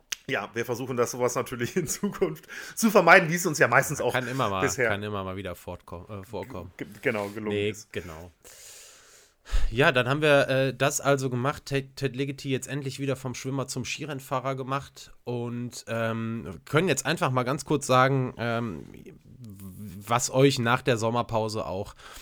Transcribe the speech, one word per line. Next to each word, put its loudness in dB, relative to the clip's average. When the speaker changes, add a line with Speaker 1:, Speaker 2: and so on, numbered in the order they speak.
Speaker 1:
ja, -4
wir -4
versuchen -6
das 2
sowas -2
natürlich -4
in 0
Zukunft -4
zu 0
vermeiden, 10
wie 0
es -2
uns 0
ja 4
meistens 4
auch 0
Speaker 2:
Kann -2
immer -2
mal, -2
Speaker 1:
bisher 0
Speaker 2:
kann -2
immer -4
mal -8
wieder -8
fortko-, -12
äh, -16
vorkommen. -10
Speaker 1:
G-, -10
genau, 0
gelungen -4
Speaker 2:
Nee, 0
Speaker 1:
ist. -14
Speaker 2:
genau. -12
Ja, 6
dann 2
haben 2
wir, 6
äh, 2
das 0
also 2
gemacht, -2
Ted, -4
Ted -4
Ligety -4
jetzt -2
endlich -6
wieder -2
vom -6
Schwimmer -4
zum -6
Skirennfahrer -4
gemacht -8
und, -6
ähm, -4
können 2
jetzt 0
einfach 0
mal 2
ganz -4
kurz 0
sagen, 4
ähm, -4
was 2
euch 6
nach 2
der 2
Sommerpause 0
auch -6